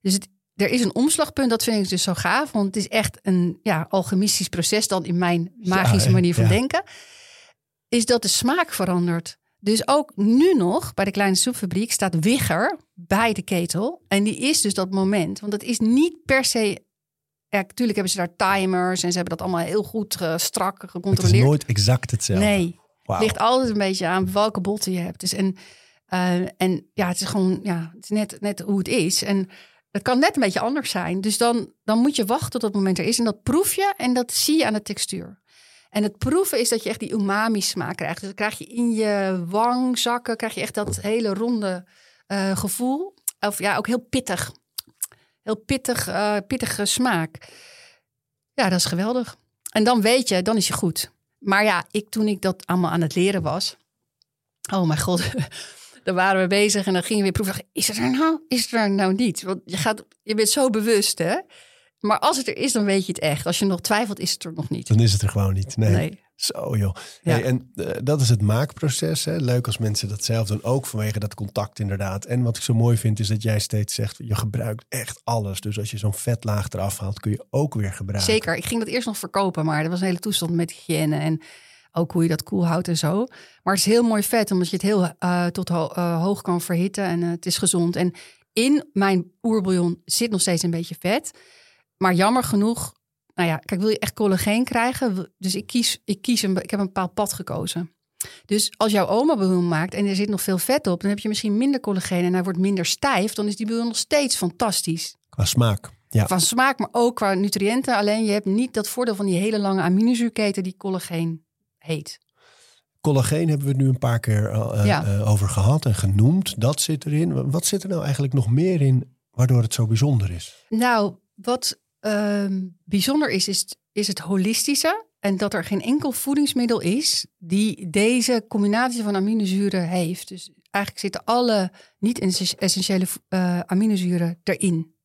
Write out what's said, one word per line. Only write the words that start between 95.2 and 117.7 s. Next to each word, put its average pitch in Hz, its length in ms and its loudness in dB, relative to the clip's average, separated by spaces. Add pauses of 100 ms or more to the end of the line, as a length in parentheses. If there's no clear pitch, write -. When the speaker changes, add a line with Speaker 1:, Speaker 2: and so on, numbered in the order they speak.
Speaker 1:
dus 185 160 -4
ik - 120 -8
kies, - 380 0
ik 202 180 -4
kies 240 200 0
een 190 120 0
be-, 190 80 -2
ik - 80 -12
heb 202 100 -2
een 196 60 0
bepaald 185 280 -4
pad 208 180 -2
gekozen. - 600 -6 (520)
Dus 208 320 0
als 214 160 2
jouw 202 140 4
oma 277 300 2
bouillon 185 320 2
maakt 170 260 0
en 202 120 0
er 196 100 0
zit 202 120 0
nog 202 140 -2
veel 190 160 0
vet 277 280 0
op, 180 140 0
dan 202 100 0
heb 202 80 -2
je 214 100 -4
misschien 214 280 0
minder 262 240 2
collageen 185 440 -2
en 180 80 2
hij 180 100 2
wordt 180 160 -2
minder 185 280 2
stijf. 220 480 0
Dan 208 120 -2
is 208 100 -4
die 226 100 -6
bouillon 233 220 -2
nog 220 100 -6
steeds 285 380 0
fantastisch. 175 800 -2 (120)
Speaker 2:
Qua - 160 -2
smaak, 113 460 2 (180)
ja. 110 180 2
Speaker 1:
Van 185 140 0
smaak, 262 380 2
maar - 140 -2
ook 240 240 2
qua 196 180 0
nutriënten. 202 640 0
Alleen 208 280 2
je 214 80 0
hebt 208 140 0
niet 214 280 0
dat 208 140 -2
voordeel 240 260 -2
van 196 120 -4
die 180 120 2
hele 208 200 0
lange 196 240 0
aminozuurketen 214 800 2
die 185 140 -6
collageen 165 680 -4 (340)
heet. 151 400 -8 (800)
Speaker 2:
Collageen 151 480 2
hebben 143 180 0
we 139 60 0
het 135 100 2
nu 135 60 4
een 127 100 2
paar 117 220 0
keer, 107 300 0
eh, 107 300 0
eh, 101 60 4
Speaker 1:
Ja. 160 180 2
Speaker 2:
eh, 104 260 0
over 101 180 2
gehad 117 380 2
en 110 80 2
genoemd. 110 680 2
Dat 135 200 0
zit 156 260 -2
erin. 156 280 0
Wa-, 131 120 -2
wat 143 200 -2
zit 196 160 -2